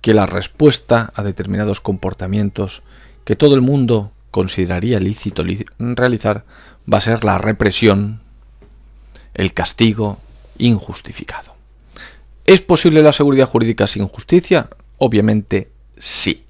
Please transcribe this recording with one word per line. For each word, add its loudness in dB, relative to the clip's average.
que 2
la 4
respuesta 0
a -6
determinados -4
comportamientos -4
que 0
todo 4
el 2
mundo 0
consideraría -2
lícito -4
li-, -6
realizar -2
va 4
a 0
ser -2
la 0
represión, 0
el -4
castigo -2
injustificado. -6
¿Es 6
posible 4
la 6
seguridad 2
jurídica 0
sin -4
justicia? 0
Obviamente 0
sí. -4